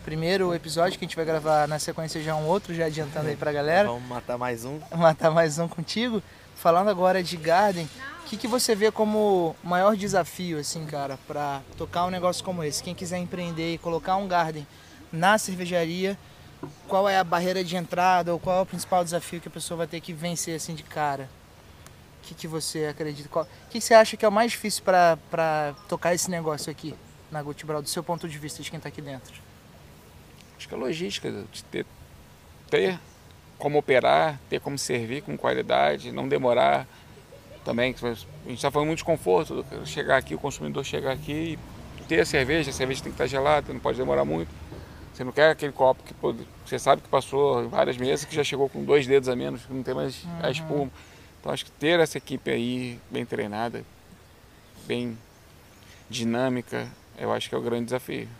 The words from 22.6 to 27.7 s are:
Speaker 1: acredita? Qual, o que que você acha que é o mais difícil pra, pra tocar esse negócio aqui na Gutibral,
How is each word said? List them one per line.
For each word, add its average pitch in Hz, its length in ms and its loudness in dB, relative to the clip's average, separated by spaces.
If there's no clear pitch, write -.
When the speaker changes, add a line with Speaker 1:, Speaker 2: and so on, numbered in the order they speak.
Speaker 1:
acredita? 147 440 -6
Qual, 160 160 -2
o - 260 -20
que 233 80 -4
que - 40 -4
você 233 120 8
acha 220 200 10
que - 80 -2
é 220 40 6
o 208 40 6
mais 226 200 2
difícil - 320 -4
pra, 175 340 6
pra 156 420 0
tocar 170 240 0
esse 180 160 -2
negócio 160 420 -4
aqui 143 220 -10
na 151 100 -6
Gutibral, 147 400 -6